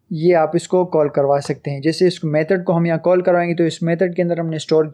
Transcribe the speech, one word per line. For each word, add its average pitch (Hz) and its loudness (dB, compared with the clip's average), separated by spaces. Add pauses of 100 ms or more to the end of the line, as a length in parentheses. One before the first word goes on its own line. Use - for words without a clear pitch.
(120)
ये 165 2
आप 160 2
इसको 180 0
कॉल 156 0
करवा 143 0
सकते 143 -8
हैं। 139 -8
जैसे 160 0
इस 175 0
मेथड 160 0
को 185 0
हम 170 2
यहाँ 165 0
कॉल 180 2
करवाएंगे 175 0
तो 165 0
इस 160 -4
मेथड 170 0
के 185 0
अंदर 170 -2
हमने 160 -4
स्टोर 156 0